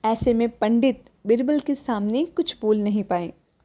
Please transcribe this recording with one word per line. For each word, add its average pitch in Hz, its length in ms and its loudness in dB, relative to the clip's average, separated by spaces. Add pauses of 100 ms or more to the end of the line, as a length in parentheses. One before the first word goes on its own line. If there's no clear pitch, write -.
ऐसे 226 280 0
में 233 160 2
पंडित 233 540 0 (240)
बीरबल 254 320 2
के 285 160 -2
सामने 226 500 -2
कुछ - 360 -6
बोल 214 160 2
नहीं 208 260 0
पाए 175 300 -4 (320)